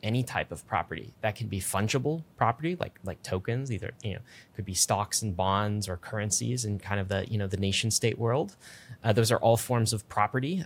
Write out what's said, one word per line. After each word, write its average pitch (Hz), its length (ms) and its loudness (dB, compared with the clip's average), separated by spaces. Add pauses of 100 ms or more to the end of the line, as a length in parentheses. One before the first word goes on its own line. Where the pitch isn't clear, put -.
any 117 200 2
type 92 280 -4
of - 160 -12
property. 82 540 -4
That 107 140 0
can 110 120 -6
be 95 120 -4
fungible 131 640 -2 (140)
property, 147 420 0
like, - 240 -8
like - 200 -6
tokens, 120 480 -2
either, 92 200 -4 (120)
you 101 100 -4
know, - 60 -8 (360)
could 95 100 -6
be 95 80 -6
stocks - 480 2
and 101 140 -2
bonds 98 540 2
or 90 80 -4
currencies 113 640 -2
in 104 160 -2
kind 101 200 -2
of 95 80 -2
the, 98 220 0
you 107 80 0
know, 101 100 0
the 98 100 -2
nation 98 320 2
state 110 300 2
world. 131 360 0 (480)
Uh, 113 100 4
those 110 180 6
are 117 80 4
all 117 180 6
forms 117 360 2
of 107 160 -4
property 131 560 0